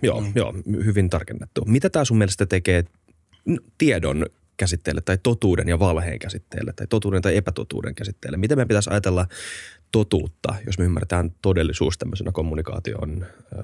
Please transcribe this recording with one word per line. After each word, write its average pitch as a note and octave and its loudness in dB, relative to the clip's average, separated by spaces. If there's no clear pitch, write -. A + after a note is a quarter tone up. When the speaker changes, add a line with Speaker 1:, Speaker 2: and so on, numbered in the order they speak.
Speaker 1:
Joo, G#2 0
Speaker 2:
Mm. G#2 -4
Speaker 1:
joo, G#2+ 0
hyvin G2 2
tarkennettu. - -4
Mitä C3+ 4
tää C#3 2
sun A#2 2
mielestä G2+ 2
tekee F2+ 2
n-, F3 2
tiedon D#2+ 2
käsitteelle E2 -2
tai F#2+ 2
totuuden F#2 2
ja E2+ 2
valheen E2 2
käsitteelle - -8
tai - -8
totuuden G2+ 2
tai F#2 2
epätotuuden - -4
käsitteelle? G2+ -10
Miten A#2 2
me B2+ 2
pitäisi G#2 2
ajatella F#2 2
totuutta, G2 0
jos F#2 -4
me F2 2
ymmärretään F2 0
todellisuus D#2+ 2
tämmöisenä - -6
kommunikaation, D#2 -6
ö, F2+ -10